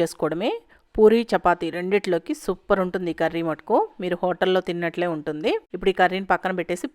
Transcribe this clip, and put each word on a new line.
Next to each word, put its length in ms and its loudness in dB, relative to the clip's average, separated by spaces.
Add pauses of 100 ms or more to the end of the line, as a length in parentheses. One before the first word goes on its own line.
చేసుకోవడమే. 500 -2 (440)
పూరి 220 8 (140)
చపాతీ 440 2
రెండిట్లోకి 580 -2 (100)
సూపర్ 400 -2
ఉంటుంది 300 -4
ఈ 60 -12
కర్రీ 280 -2
మటుకు, 280 -2 (260)
మీరు 200 -2
హోటల్లో 460 0
తిన్నట్లే 480 -2
ఉంటుంది. 360 -4 (240)
ఇప్పుడు 160 -2
ఈ 80 0
కర్రీని 320 2
పక్కన 280 0
పెట్టేసి 360 -6